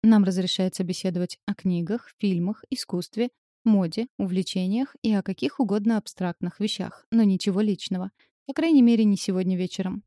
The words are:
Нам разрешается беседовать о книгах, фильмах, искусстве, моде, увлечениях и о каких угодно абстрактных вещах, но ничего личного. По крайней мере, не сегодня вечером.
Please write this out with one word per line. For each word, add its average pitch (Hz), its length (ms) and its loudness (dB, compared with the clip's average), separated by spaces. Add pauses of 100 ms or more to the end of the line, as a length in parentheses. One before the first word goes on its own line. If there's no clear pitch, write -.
Нам 214 220 6
разрешается 185 600 -2
беседовать 180 600 -4
о 202 100 -6
книгах, 180 640 -4
фильмах, 185 520 -2
искусстве, 214 580 -6 (360)
моде, 202 420 2 (100)
увлечениях 190 880 -4
и 220 100 0
о 196 100 0
каких - 380 -6
угодно 214 380 0
абстрактных - 640 -6
вещах, 190 500 -6
но 226 140 4
ничего 196 360 2
личного. 196 500 -2 (360)
По 277 80 -10
крайней 320 260 4
мере, 233 240 6
не 202 140 4
сегодня 185 380 -2
вечером. 185 500 -6